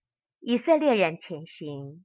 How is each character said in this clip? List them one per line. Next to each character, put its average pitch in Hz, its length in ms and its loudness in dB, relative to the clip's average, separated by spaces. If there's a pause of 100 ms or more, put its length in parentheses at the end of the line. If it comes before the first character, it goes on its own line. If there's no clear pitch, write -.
(380)
以 240 200 0
色 320 180 4
列 294 180 2
人 170 240 2
前 160 280 -14
行， 147 580 -14